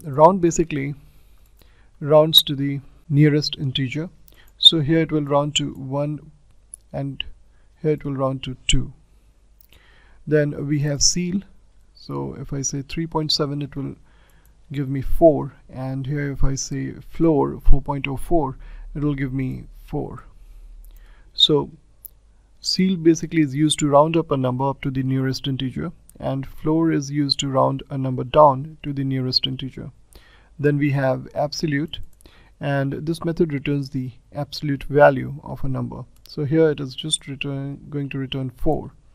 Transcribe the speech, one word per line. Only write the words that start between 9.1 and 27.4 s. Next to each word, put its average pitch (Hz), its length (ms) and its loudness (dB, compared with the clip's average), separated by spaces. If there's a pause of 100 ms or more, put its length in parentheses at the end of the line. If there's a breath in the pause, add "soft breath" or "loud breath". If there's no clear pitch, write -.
Then 147 400 0
we 147 120 0
have 143 200 -2
ceil. 180 420 0 (540)
So 139 440 -8
if - 140 -12
I 139 80 -4
say 139 220 -6
three 165 240 -6
point 156 240 -4
seven, 143 320 -2
it 139 120 -12
will 139 200 -8 (760 soft breath)
give 139 160 -4
me 139 140 -4
four, 139 520 4 (140)
and 131 380 -8
here 143 260 -6
if 135 120 2
I 139 100 6
say 135 400 -8
floor 143 640 0
four 135 220 10
point 139 260 -4
oh 135 100 -6
four, 135 400 0 (360 soft breath)
it 147 100 -6
will 147 120 0
give 135 180 -4
me 131 300 -6 (200)
four. - 420 -8 (1080 soft breath)
So 143 380 2 (880)
ceil 185 400 0
basically 160 400 2
is 135 140 0
used 151 240 2
to 151 100 2
round 151 260 6
up 160 140 0
a 143 80 0
number 127 280 0
up 135 160 -4
to 139 100 -4
the 135 100 -2
nearest 131 460 -2
integer, 135 440 -4 (280)
and 135 260 -4
floor 160 460 0
is 147 180 -2
used 143 300 -2
to 143 100 -4